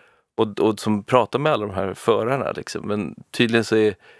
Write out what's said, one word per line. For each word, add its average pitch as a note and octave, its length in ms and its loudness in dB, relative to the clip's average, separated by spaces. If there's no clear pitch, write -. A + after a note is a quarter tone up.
Och, A2 240 -2
och G#2+ 200 2
som G#2 240 0
pratar B2 340 2
med D3+ 140 0
alla G#2+ 140 -2
de G2+ 80 -8
här F#2+ 200 -4
förarna, A#2 580 0
liksom. - 360 -8
Men G2+ 260 -4
tydligen A#2 340 2
så A2 120 2
är G#2+ 180 4